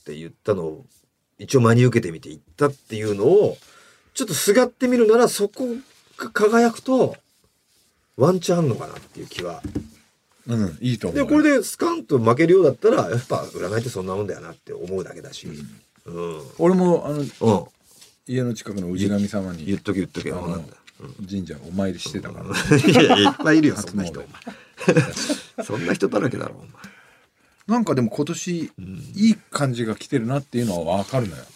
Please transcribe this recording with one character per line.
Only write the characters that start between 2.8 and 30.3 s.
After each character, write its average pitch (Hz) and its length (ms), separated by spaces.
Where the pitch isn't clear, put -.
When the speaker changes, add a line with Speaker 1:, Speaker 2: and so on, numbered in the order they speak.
Speaker 1:
い 107 80
う 107 100
の 101 120
を、 165 300
ち 269 80
ょ - 20
っ - 20
と 180 60
す 196 200
が 247 100
っ 240 40
て 254 200
み 247 100
る 226 100
な 220 80
ら、 240 120
そ 202 200
こ 254 200
が 233 140
輝 233 400
く - 100
と、 247 340
ワ 143 140
ン 185 80
チ 180 120
ャ 170 40
ン - 20
あ 170 40
ん 143 80
の 104 60
か - 120
な - 60
っ - 60
て - 200
い 82 40
う - 40
気 - 160
は。 82 180
Speaker 2:
う 117 80
ん、 95 260
い 123 120
い 113 40
と 95 120
思 85 60
う 285 40
よ。 277 80
Speaker 1:
で、 311 40
こ 302 80
れ 294 180
で 202 60
ス - 140
カ 339 140
ン 330 120
と 139 140
負 117 180
け 165 120
る 175 60
よ 190 80
う - 20
だ 139 80
っ 113 40
た 214 140
ら、 98 220
や 113 40
っ 123 120
ぱ 98 160
占 90 340
い - 20
っ 120 40
て 123 60
そ 98 120
ん 92 60
な 92 80
も 104 80
ん 101 40
だ 87 60
よ 80 80
な 82 120
っ - 20
て - 180
思 92 240
う 90 60
だ - 100
け 82 80
だ 69 120
し。 - 140
Speaker 2:
う 85 60
ん。 85 40
Speaker 1:
う 85 40
ん。 73 40
Speaker 2:
俺 170 160
も、 180 320
あ 143 60
の、 147 80
Speaker 1:
う - 20
ん。 139 60
Speaker 2:
家 127 160
の 120 140
近 107 180
く 98 80
の 87 80
氏 92 180
神 101 200
様 95 260
に、 78 120
Speaker 1:
言 95 120
っ - 20
と 101 140
け、 95 60
言 85 80
っ - 40
と 82 100
け。 73 100
Speaker 2:
あ 76 40
の、 87 120
Speaker 1:
な 85 100
ん 78 100
だ。 - 60
う - 20
ん。 95 60
Speaker 2:
神 95 180
社 78 180
お 80 100
参 98 200
り 85 60
し - 120
て 101 80
た - 120
か - 80
ら。 - 100
Speaker 1:
<laughs> - 260
い 147 180
や、 - 120
い 101 120
っ - 60
ぱ 156 160
い 160 60
い - 20
る 151 60
よ、 101 80
Speaker 2:
初 98 140
詣。 - 20
Speaker 1:
そ 101 40
ん 101 40
な 92 60
人、 76 160
お - 20
前。 233 40
<laughs> - 20
そ - 140
ん 85 80
な 92 80
人 - 140
だ - 120
ら 131 120
け - 60
だ - 100
ろ、 - 80
お - 40
前。 - 100
Speaker 2:
な 226 100
ん 226 80
か 147 80
で 127 80
も 110 80
今 147 160
年、 170 540
Speaker 1:
う - 20
ん。 90 40
Speaker 2:
い 214 160
い 214 60
感 135 220
じ 117 120
が 110 100
来 - 120
て 143 100
る 110 80
な 135 140